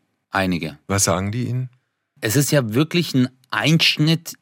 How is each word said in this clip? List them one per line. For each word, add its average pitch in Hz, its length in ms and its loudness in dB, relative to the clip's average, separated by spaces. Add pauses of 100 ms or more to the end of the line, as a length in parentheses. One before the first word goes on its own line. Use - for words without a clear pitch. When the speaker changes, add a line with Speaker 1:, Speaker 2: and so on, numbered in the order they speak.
(300)
Speaker 1:
einige. 87 480 -2 (100)
Speaker 2:
Was 98 180 0
sagen 98 260 0
die 117 160 -4
Ihnen? 127 220 -4 (500)
Speaker 1:
Es 110 160 -2
ist 139 160 0
ja 123 220 0
wirklich 160 400 0
ein 127 160 2 (200)
Einschnitt 156 920 2